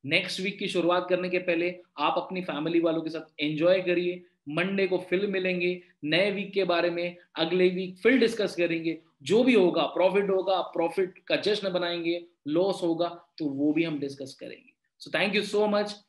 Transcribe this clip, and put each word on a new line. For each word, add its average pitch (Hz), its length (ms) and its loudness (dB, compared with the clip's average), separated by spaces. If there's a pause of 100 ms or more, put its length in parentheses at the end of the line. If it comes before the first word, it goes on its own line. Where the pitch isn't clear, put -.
Next 175 360 -2
week 196 180 -4
की 202 100 -4
शुरुआत 175 400 0
करने 180 200 0
के 180 100 -2
पहले 175 300 -2 (300)
आप 156 180 0
अपनी 180 260 -6
family 165 380 -2
वालों 165 220 0
के 156 80 -8
साथ 156 300 -12
enjoy 156 400 2
करिए। 180 420 -2 (260)
Monday 190 380 0
को 180 120 0
फिर 185 280 -2
मिलेंगे 180 540 -2 (240)
नए 170 260 2
week 190 220 -6
के 196 120 2
बारे 175 260 2
में, 175 260 -6 (200)
अगले 175 320 4
week 180 300 -4
फिर 247 200 4
discuss 214 360 0
करेंगे, 165 420 -2 (260)
जो 190 220 4
भी 254 100 6
होगा, 170 320 6
profit 190 440 2
होगा, 190 300 2
profit 170 580 -2 (100)
का 156 80 2
जश्न 202 360 -2
बनाएंगे, 175 500 -2 (240)
loss 175 360 0
होगा 170 260 0 (300)
तो 156 100 -4
वो 143 240 0
भी 165 120 2
हम 156 140 -4
discuss 135 420 -10
करेंगे। - 320 -18 (280)
So - 160 -16
thank 190 200 0
you 202 140 0
so 208 240 2
much। 208 180 0 (160)